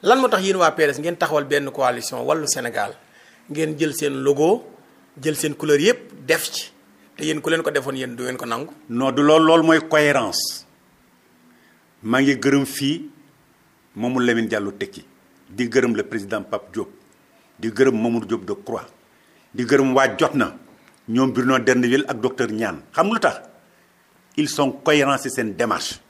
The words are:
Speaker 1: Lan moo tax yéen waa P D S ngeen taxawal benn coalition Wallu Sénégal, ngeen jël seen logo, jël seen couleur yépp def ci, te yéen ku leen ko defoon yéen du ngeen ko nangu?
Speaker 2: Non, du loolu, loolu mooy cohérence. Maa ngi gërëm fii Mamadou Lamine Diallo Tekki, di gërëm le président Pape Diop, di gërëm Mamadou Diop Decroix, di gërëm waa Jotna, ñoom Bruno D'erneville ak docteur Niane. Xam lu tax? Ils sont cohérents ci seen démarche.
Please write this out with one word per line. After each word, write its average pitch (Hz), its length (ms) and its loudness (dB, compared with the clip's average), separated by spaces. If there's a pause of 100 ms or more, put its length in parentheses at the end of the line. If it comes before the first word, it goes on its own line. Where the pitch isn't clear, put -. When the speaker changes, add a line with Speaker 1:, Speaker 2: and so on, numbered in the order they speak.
Speaker 1:
Lan 247 180 4
moo 254 80 2
tax 185 120 0
yéen 190 140 0
waa 170 160 2
P 156 160 2
D 143 60 2
S 135 60 -8
ngeen 170 180 -6
taxawal 156 260 0
benn 143 280 -2
coalition 123 520 -2
Wallu 151 240 -2
Sénégal, 117 460 -4 (560)
ngeen 156 280 -4
jël 151 160 -2
seen 143 200 -4 (100)
logo, 151 400 2 (580)
jël 151 140 -2
seen 147 200 -4
couleur 151 220 2
yépp 202 360 0 (120)
def 156 240 0
ci, - 220 -10 (460)
te 147 80 -8
yéen 151 160 -4
ku 165 80 -4
leen 165 140 0
ko - 60 0
defoon 139 280 -4
yéen 127 180 -8
du 120 80 -8
ngeen 127 140 -6
ko 123 80 -10
nangu? 117 220 -6 (200)
Speaker 2:
Non, 127 240 0
du 135 120 0
loolu, 156 220 8
loolu 160 180 6
mooy 160 160 4 (100)
cohérence. 143 760 0 (1400)
Maa 120 180 2
ngi 139 200 4
gërëm 139 240 2
fii 147 440 -6 (840)
Mamadou 123 300 -2
Lamine 113 220 0
Diallo 101 240 -4
Tekki, - 320 -12 (460)
di 117 200 -6
gërëm 120 260 0
le 104 80 -4
président 101 380 -8
Pape - 320 -10
Diop, 104 160 -8 (680)
di 113 100 -6
gërëm 131 320 2
Mamadou 117 240 -2
Diop 110 200 -6
Decroix, - 400 -8 (680)
di 123 120 -4
gërëm 135 280 4
waa 135 140 6 (100)
Jotna, 139 380 2 (540)
ñoom 131 220 2
Bruno 127 280 2
D'erneville 123 480 2
ak 123 140 -6
docteur 120 280 -2
Niane. 107 320 -4 (120)
Xam 180 200 2
lu 226 60 -2
tax? 143 220 -2 (960)
Ils 151 120 -2
sont 139 220 0
cohérents 139 460 2
ci 131 120 -6
seen 113 260 -4
démarche. 110 440 -4 (100)